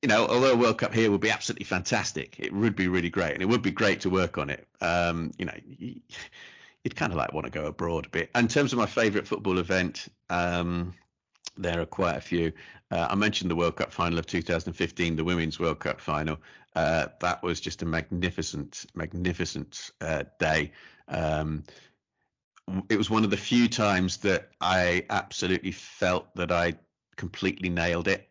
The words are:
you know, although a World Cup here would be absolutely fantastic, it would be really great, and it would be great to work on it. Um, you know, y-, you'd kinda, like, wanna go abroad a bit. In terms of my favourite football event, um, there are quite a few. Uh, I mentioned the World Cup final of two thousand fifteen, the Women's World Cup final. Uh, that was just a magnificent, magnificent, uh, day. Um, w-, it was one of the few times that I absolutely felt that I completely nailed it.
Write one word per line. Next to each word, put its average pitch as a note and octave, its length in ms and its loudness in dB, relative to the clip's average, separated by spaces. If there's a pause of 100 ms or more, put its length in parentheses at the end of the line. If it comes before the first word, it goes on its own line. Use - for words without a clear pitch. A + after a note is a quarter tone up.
you C#3 60 2
know, A2 180 6
although B2+ 280 6
a - 20 4
World A#2 220 4
Cup G2 140 0
here A2+ 200 4
would G2 80 2
be G#2+ 100 2
absolutely - 340 -4
fantastic, F#2 760 -2
it - 120 -6
would G#2 220 2
be F#2 140 2
really F2+ 200 2
great, E2 260 0
and - 60 -6
it F#2 60 0
would A2+ 160 2
be G2+ 80 2
great G2+ 300 2
to F#2 100 0
work F2+ 260 2
on C#2+ 140 -4
it. - 160 -8 (140)
Um, E2+ 580 0
you F#2 60 -6
know, E2 100 -8 (260)
y-, A2+ 200 -10 (840)
you'd - 140 -4
kinda, A#2 180 -2
like, C#2 180 0
wanna D2+ 160 -6
go D2+ 180 -6
abroad E2+ 400 -4
a - 20 -20
bit. E2+ 260 -4
In A#2+ 140 4
terms C#3 240 2
of A#2+ 80 2
my G#2 60 2
favourite G#2 420 0
football F#2 320 0
event, F2+ 480 0 (200)
um, F2 640 0 (640)
there E2+ 240 -2
are D#2+ 60 -2
quite E2+ 300 -2
a - 40 -6
few. E2 320 0 (380)
Uh, E2+ 200 0
I F#2+ 40 0
mentioned G2+ 340 2
the E2+ 80 0
World E2+ 200 2
Cup - 160 -4
final E2+ 260 0
of D#2+ 80 -4
two - 160 -2
thousand E2+ 300 -2
fifteen, E2 440 -2
the D#2+ 80 0
Women's E2 360 0
World D#2+ 180 0
Cup - 220 -6
final. D2+ 380 -2 (360)
Uh, D#2+ 320 2 (140)
that F2 220 -2
was E2+ 180 -2
just - 220 -8
a F2 40 -2
magnificent, E2 1080 -4
magnificent, F2 960 -6 (100)
uh, D#2 240 -2 (140)
day. D#2 340 0 (360)
Um, D#2 560 -2 (1000)
w-, F#2+ 220 -4
it A2 80 4
was G2 140 2
one A2 140 4
of G2+ 60 2
the G2+ 60 2
few A#2+ 320 4
times G2 500 2
that F#2+ 300 0 (140)
I F2+ 480 2
absolutely F#2 640 -2
felt - 640 -2
that F2 140 -2
I F2 240 2 (420)
completely F#2 520 -4
nailed E2+ 400 0
it. G2 220 0